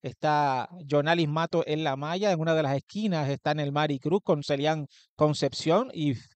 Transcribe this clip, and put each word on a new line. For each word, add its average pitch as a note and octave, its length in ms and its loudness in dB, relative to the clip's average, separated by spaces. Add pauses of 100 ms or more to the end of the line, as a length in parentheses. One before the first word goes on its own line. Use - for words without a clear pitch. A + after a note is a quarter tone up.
está C#3+ 640 0 (180)
Jonalis D3+ 400 2
Mato E3 380 0
en D3+ 180 -4
la C3+ 120 0
malla, F3 360 -2
en E3 80 0
una D#3+ 140 0
de D#3+ 80 2
las C#3 160 0
esquinas E3+ 520 -2
está D3+ 260 -2
Nelmari D3 440 0
Cruz F3 240 0
con D3+ 200 0
Celian D3 420 0 (300)
Concepción D3+ 760 2
y D3 220 -2 (220)